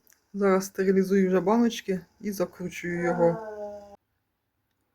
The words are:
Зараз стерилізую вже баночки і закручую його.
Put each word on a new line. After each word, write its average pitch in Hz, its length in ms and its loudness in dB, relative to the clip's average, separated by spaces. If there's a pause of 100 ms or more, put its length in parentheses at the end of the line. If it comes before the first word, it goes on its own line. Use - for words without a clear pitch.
(340)
Зараз 190 320 2
стерилізую 190 600 2
вже 185 120 2
баночки 214 640 0 (160)
і 208 120 -6
закручую 175 720 -6
його. 170 320 2 (1600)